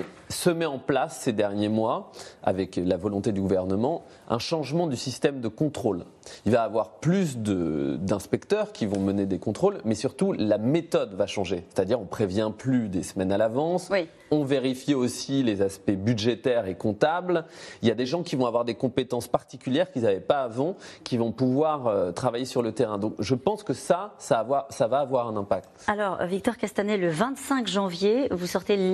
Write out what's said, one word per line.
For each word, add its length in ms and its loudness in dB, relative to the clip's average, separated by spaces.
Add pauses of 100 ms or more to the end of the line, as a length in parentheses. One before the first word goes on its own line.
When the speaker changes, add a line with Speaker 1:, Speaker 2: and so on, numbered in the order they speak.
(300)
Speaker 1:
se 180 0
met 160 2
en 140 -2
place 420 0
ces 140 0
derniers 340 2
mois, 420 0 (320)
avec 340 0
la 200 2
volonté 360 -2
du 100 -2
gouvernement, 600 0 (260)
un 80 2
changement 480 -2
du 100 -2
système 460 -2
de 60 -2
contrôle. 580 -2 (400)
Il 60 4
va 100 6
y 20 0
avoir 360 -2
plus 360 2
de, 640 0
d'inspecteurs 720 -2
qui 140 -4
vont 140 0
mener 260 2
des 120 -2
contrôles, 460 0
mais 100 0
surtout, 380 0
la 240 2
méthode 560 0
va 140 0
changer. 480 -4
C'est-à-dire, 260 2
on 60 -10
prévient 500 0
plus 320 0
des 140 -2
semaines 280 -2
à 60 2
l'avance, 540 0
Speaker 2:
Oui. 180 0 (220)
Speaker 1:
on 120 4
vérifie 520 2
aussi 480 0
les 180 2
aspects 300 0
budgétaires 760 2
et 80 -2
comptables. 720 0 (380)
Il 60 4
y 20 6
a 40 4
des 120 -2
gens 160 -2
qui 140 -6
vont 100 2
avoir 180 2
des 100 -2
compétences 540 -2
particulières 640 0
qu'ils 120 0
n'avaient 140 4
pas 260 2
avant, 320 -2 (280)
qui 140 -2
vont 120 2
pouvoir, 580 2
euh, 220 2
travailler 360 -2
sur 160 0
le 100 -2
terrain. 240 0
Donc, 220 -2
je 160 0
pense 280 0
que 120 -4
ça, 420 -2
ça, 220 0
avoir, 320 0
ça 160 0
va 140 2
avoir 280 0
un 80 -4
impact. 320 -2 (200)
Speaker 2:
Alors, 360 -2
Victor 320 -2
Castanet, 400 -2
le 140 2
vingt-cinq 560 -2
janvier, 640 2
vous 160 -2
sortez 320 0 (160)